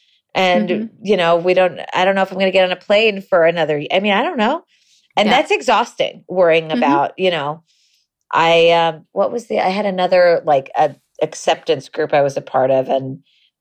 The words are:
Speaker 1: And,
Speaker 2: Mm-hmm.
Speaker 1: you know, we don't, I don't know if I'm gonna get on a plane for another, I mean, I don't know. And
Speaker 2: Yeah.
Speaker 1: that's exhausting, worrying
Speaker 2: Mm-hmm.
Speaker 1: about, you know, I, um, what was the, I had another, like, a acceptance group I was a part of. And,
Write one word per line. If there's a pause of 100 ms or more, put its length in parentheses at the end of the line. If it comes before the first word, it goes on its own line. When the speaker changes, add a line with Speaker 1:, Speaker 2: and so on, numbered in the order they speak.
(340)
Speaker 1:
And,
Speaker 2:
Mm-hmm.
Speaker 1:
you
know,
we
don't, (140)
I
don't
know
if
I'm
gonna
get
on
a
plane
for
another,
I
mean,
I
don't
know. (520)
And
Speaker 2:
Yeah.
Speaker 1:
that's
exhausting,
worrying
Speaker 2:
Mm-hmm.
Speaker 1:
about,
you
know, (720)
I,
um,
what
was
the,
I
had
another,
like,
a (280)
acceptance
group
I
was
a
part
of.
And, (380)